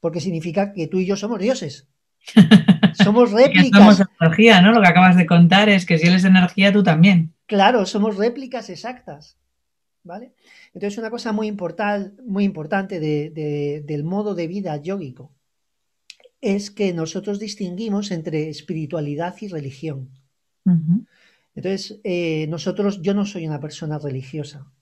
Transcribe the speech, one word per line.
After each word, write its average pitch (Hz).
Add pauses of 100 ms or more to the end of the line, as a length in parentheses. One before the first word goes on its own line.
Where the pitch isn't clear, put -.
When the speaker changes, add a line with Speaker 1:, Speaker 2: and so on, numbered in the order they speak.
Speaker 1:
Porque 170
significa 175
que 165
tú 185
y 185
yo 196
somos 202
dioses. 202 (320)
Speaker 2:
<laughs> 185
Speaker 1:
Somos 208
Speaker 2:
Que 202
Speaker 1:
réplicas. 233 (180)
Speaker 2:
somos 190 (180)
energía, 190
¿no? 208
Lo 233
que 190
acabas 180
de 175
contar 175
es 190
que 165
si 160
él 180
es 185
energía, 190
tú 208
también. 170 (120)
Speaker 1:
Claro, 208
somos 208
réplicas 240
exactas, 214 (680)
¿vale? 208 (400)
Entonces, 202
una 220
cosa 240
muy 214
importal-, 202 (120)
muy 202
importante 190
de, 151
de, 147
del 147
modo 196
de 170
vida 180
yógico 151 (1120)
es 202
que 196
nosotros 185
distinguimos 202
entre 160
espiritualidad 156
y 214
religión. 139 (540)
Speaker 2:
Ujú. 170 (500)
Speaker 1:
Entonces, 196
eh, 165
nosotros, 190
yo 196
no 202
soy 175
una 151
persona 151
religiosa 139 (160)